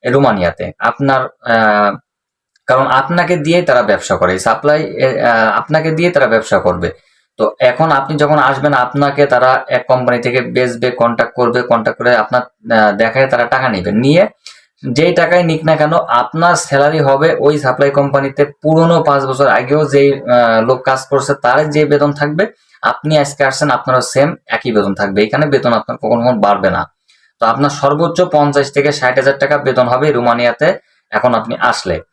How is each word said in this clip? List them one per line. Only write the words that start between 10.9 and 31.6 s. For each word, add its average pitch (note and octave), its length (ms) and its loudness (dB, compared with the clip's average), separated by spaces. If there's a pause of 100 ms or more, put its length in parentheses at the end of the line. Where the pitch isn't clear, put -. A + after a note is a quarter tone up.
কন্ট্যাক্ট A#2 440 -2
করবে, B2 260 0
কন্ট্যাক্ট A2+ 380 0
করে B2 160 2
আপনার, A#2 260 0
আহ, A2 500 0
দেখায় A2+ 360 0
তারা A#2+ 180 0
টাকা C3 240 -2
নেবে, G2 220 -4
নিয়ে C#3+ 360 2 (640)
যেই D#3+ 220 0
টাকায় E3+ 300 2
নিক D#3+ 220 -2
না D#3+ 100 2
কেন, D3+ 180 0
আপনার D#3+ 600 0
স্যালারি D3 440 0
হবে C#3 400 2
ওই D3+ 180 2
সাপ্লাই C#3 340 0
কোম্পানিতে C#3 540 0
পুরনো D#3+ 580 0
পাঁচ C#3 220 2
বছর C3 220 0
আগেও B2+ 380 0
যেই, C#3 280 2
আহ, A#2+ 480 2
লোক B2+ 240 -2
কাজ C3 240 -2
করছে C#3 320 0
তার C#3+ 280 2
যে D3+ 160 2
বেতন D3 280 2
থাকবে, D3+ 340 -2 (340)
আপনি D3+ 360 -2
আজকে C#3+ 260 -2
আসছেন, C#3 280 -2
আপনারও B2+ 300 0
সেম C#3+ 340 0 (120)
একই A#2 240 -4
বেতন G2+ 220 0
থাকবে। G2 300 -2
এখানে C3+ 220 0
বেতন B2+ 280 0
আপনার A2+ 240 -4
কখনো A#2 240 -2
কখনো A#2+ 180 0
বাড়বে G2 300 0
না। E2+ 280 -8 (420)
তো A2+ 60 0
আপনার C3+ 240 0
সর্বোচ্চ D3+ 520 -2
পঞ্চাশ C#3+ 500 2
থেকে C#3+ 200 0
ষাট B2+ 240 -2
হাজার C3+ 220 0
টাকা C#3+ 200 0
বেতন B2+ 300 0
হবে C3+ 240 0
রোমানিয়াতে A#2+ 600 0 (380)
এখন A#2 240 0
আপনি A2 240 -6
আসলে। - 420 -4 (120)